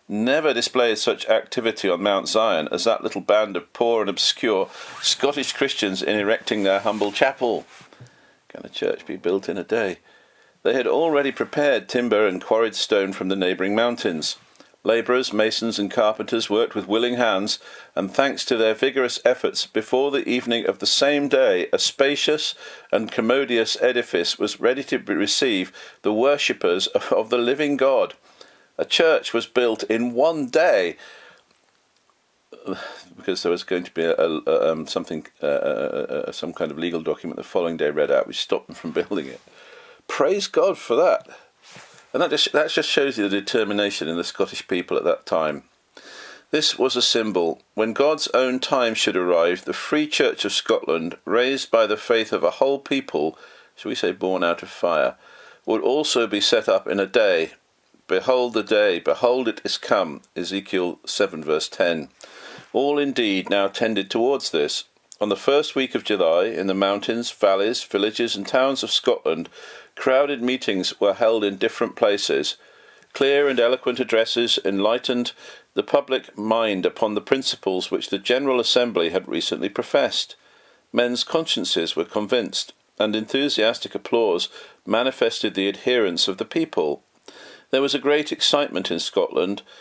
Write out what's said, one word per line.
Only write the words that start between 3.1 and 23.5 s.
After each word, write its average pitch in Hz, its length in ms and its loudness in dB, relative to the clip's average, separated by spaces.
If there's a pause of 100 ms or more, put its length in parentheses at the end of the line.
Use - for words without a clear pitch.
band 104 360 2
of - 160 -10
poor 117 280 2
and 98 80 0
obscure 98 600 0 (320)
Scottish 139 500 0
Christians 101 520 -2
in 104 140 0
erecting 107 460 0
their 98 160 4
humble 104 320 0
chapel. 123 540 0 (840)
Can - 140 -16
a - 60 -16
church - 360 -4
be - 100 -8
built 95 340 -2
in 87 80 -4
a 90 60 -6
day? 101 340 -2 (640)
They 110 120 2
had 127 120 0
already 143 460 2
prepared 131 580 0
timber 110 380 4
and 90 140 0
quarried 110 340 2
stone 98 380 0
from 92 160 -4
the 98 60 2
neighbouring 95 400 0
mountains. 110 640 -2 (460)
Labourers, 117 500 2
masons 107 460 0
and 101 100 -2
carpenters 110 640 0
worked 110 240 0
with 95 120 -6
willing 120 280 0
hands, 104 420 0 (380)
and 95 180 -2
thanks 135 320 0
to 123 100 2
their 110 200 4
vigorous 127 500 0
efforts, - 400 2
before 127 460 0
the - 180 -2
evening 117 380 0
of 95 100 0
the 98 80 -6
same 143 420 2
day, 123 460 4
a 92 60 2
spacious 147 720 -2 (380)
and 110 200 -2
commodious 117 720 0